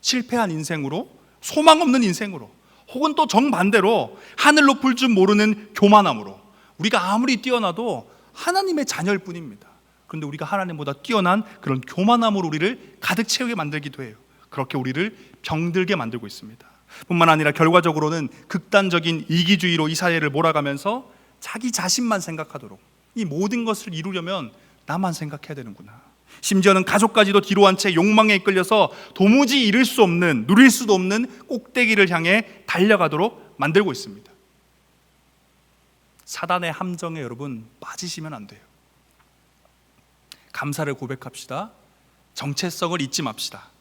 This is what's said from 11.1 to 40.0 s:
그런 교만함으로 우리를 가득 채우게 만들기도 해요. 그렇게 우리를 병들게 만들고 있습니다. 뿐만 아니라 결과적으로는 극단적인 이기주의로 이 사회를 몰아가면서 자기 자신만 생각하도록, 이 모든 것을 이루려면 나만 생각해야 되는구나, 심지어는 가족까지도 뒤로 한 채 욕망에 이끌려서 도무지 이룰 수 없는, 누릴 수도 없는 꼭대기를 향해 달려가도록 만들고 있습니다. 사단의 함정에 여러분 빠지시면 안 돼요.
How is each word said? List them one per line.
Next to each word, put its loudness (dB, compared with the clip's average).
그런 -4
교만함으로 0
우리를 -6
가득 -4
채우게 -4
만들기도 -8
해요. -14
그렇게 -6
우리를 -4
병들게 -2
만들고 -8
있습니다. -20
뿐만 4
아니라 4
결과적으로는 2
극단적인 0
이기주의로 0
이 -4
사회를 0
몰아가면서 -2
자기 -10
자신만 -2
생각하도록, -12
이 -4
모든 -4
것을 -6
이루려면 -8
나만 -4
생각해야 -12
되는구나, -18
심지어는 4
가족까지도 2
뒤로 4
한 6
채 -2
욕망에 4
이끌려서 2
도무지 4
이룰 4
수 2
없는, 2
누릴 8
수도 0
없는 -2
꼭대기를 0
향해 0
달려가도록 0
만들고 0
있습니다. -14
사단의 -6
함정에 -8
여러분 -10
빠지시면 -14
안 -16
돼요. -20